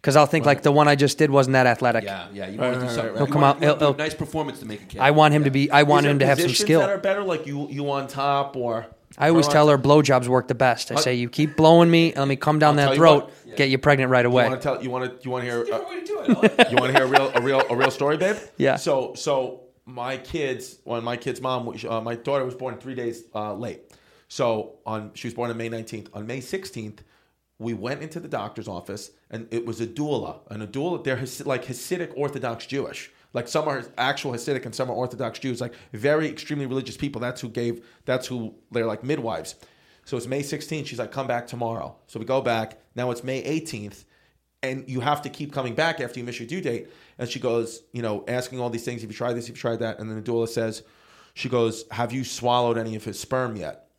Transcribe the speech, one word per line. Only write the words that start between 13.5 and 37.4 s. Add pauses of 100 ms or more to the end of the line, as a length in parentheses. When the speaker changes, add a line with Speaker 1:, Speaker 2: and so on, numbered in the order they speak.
Speaker 1:
get
you
pregnant
right
Speaker 3:
You
Speaker 1:
away."
Speaker 3:
wanna
tell,
you
wanna, (120)
you
wanna
hear,
Speaker 2:
It's
a
different
Speaker 3:
uh,
Speaker 2:
way
to
do
it.
I
like
that.
Speaker 3:
you
wanna
hear
a
real,
a
real,
a
real
story,
babe? (220)
Speaker 1:
Yeah.
Speaker 3:
So,
so (240)
my
kids,
when
my
kid's
mom, (160)
uh,
my
daughter
was
born
three
days, (100)
uh,
late. (480)
So (100)
on,
she
was
born
on
May
nineteenth.
On
May
sixteenth, (580)
we
went
into
the
doctor's
office, (220)
and
it
was
a
doula. (100)
And
a
doula,
they're
Hasi-,
like,
Hasidic
Orthodox
Jewish. (240)
Like,
some
are (140)
actual
Hasidic
and
some
are
Orthodox
Jews,
like, (180)
very
extremely
religious
people.
That's